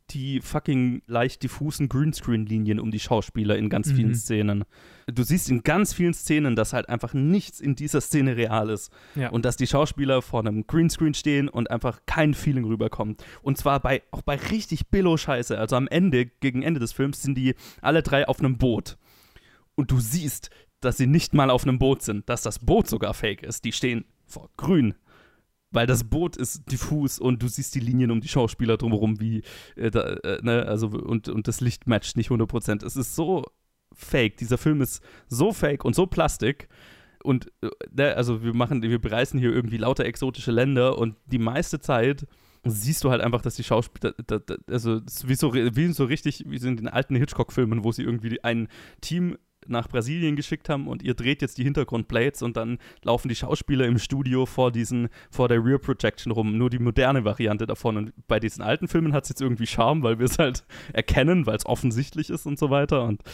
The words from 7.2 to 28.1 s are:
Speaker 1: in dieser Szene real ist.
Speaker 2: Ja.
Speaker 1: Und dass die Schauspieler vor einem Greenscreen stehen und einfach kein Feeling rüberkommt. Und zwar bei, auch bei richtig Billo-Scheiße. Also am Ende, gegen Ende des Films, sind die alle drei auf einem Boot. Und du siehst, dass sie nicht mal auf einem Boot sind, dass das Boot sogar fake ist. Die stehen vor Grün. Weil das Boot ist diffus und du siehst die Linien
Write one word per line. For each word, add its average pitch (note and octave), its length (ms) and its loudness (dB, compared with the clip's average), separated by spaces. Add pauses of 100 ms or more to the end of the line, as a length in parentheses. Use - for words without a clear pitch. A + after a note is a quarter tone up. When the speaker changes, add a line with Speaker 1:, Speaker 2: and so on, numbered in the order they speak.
Speaker 1:
in C3+ 160 0
dieser D3 260 0
Szene C3+ 340 2
real A2 320 0
ist. G#2 240 -6 (220)
Speaker 2:
Ja. C3 160 -4
Speaker 1:
Und A#2 160 0
dass A#2+ 100 0
die B2+ 100 0
Schauspieler C#3 540 2
vor B2 200 -4
einem G#2+ 260 -2
Greenscreen D#3+ 480 2
stehen C#3+ 340 0
und - 220 -4
einfach A#2 340 -4
kein D3+ 300 2
Feeling C3 320 0
rüberkommt. A2 580 -4 (160)
Und C3+ 160 -2
zwar C#3 240 2
bei, B2+ 300 0
auch - 100 -12
bei C#3+ 160 -4
richtig - 520 -4
Billo-Scheiße. D#3 680 2
Also A2 180 0
am C3 120 2
Ende, D3 380 4
gegen B2+ 360 -2
Ende - 160 0
des A#2 140 -2
Films, C#3 300 -2
sind C3+ 140 -2
die C3 180 2 (260)
alle D#3 220 0
drei C#3 260 2
auf C3+ 120 0
einem C3+ 180 2
Boot. A#2 400 0 (800)
Und C3 140 0
du C3 80 4
siehst, B2+ 520 -4 (300)
dass B2 180 0
sie C3 80 4
nicht D3+ 260 4
mal C#3+ 160 6
auf B2+ 140 4
einem B2+ 160 2
Boot C3 240 4
sind, G#2 260 -4
dass A#2+ 140 -4
das - 160 -4
Boot C3+ 280 4
sogar G#2 280 -2
fake G#2 280 -4
ist. - 220 -8
Die A2+ 80 -4
stehen A#2+ 320 -2 (220)
vor - 320 -18
Grün. C#3 340 2 (800)
Weil A#2 160 2
das A#2+ 160 2
Boot D#3 320 -2
ist - 340 -8
diffus C#3+ 480 -2
und B2 240 0
du A#2+ 60 0
siehst - 260 -8
die C#3 60 -4
Linien B2 320 2